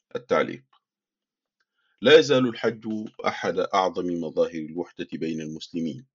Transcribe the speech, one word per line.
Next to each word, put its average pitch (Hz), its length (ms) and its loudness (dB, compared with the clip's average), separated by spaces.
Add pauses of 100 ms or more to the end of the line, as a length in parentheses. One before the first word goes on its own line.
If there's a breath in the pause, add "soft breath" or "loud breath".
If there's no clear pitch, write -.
(160)
التعليق. 67 460 -2 (1400)
لا 151 180 10
يزال 131 300 4
الحج 113 380 -4 (400)
أحد 92 320 -4
أعظم 90 600 0
مظاهر 80 340 -2
الوحدة 80 580 -10
بين 80 280 -6
المسلمين، 78 760 -8